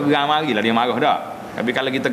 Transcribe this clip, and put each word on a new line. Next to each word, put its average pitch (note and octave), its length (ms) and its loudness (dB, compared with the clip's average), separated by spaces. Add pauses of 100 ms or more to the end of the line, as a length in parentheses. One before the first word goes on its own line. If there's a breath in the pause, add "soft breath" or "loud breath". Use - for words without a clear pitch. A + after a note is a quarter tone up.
geram C#3+ 240 2
marilah D3+ 320 0
dia A2+ 160 2
marah A#2 240 2
dah. B2 180 2 (380)
Tapi A#2+ 200 -2
kalau C3 160 -2
kita C3 220 0